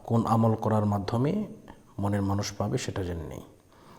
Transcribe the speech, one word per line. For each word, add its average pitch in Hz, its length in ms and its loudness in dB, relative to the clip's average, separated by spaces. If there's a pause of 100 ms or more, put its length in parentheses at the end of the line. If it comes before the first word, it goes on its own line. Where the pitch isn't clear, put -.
কোন 117 220 2
আমল 113 280 4
করার 107 300 2
মাধ্যমে 117 640 0 (520)
মনের 101 240 0
মানুষ 101 300 -2
পাবে, 110 260 -2
সেটা 101 260 -4
জেনে 85 240 -4
নেই। - 120 -10 (580)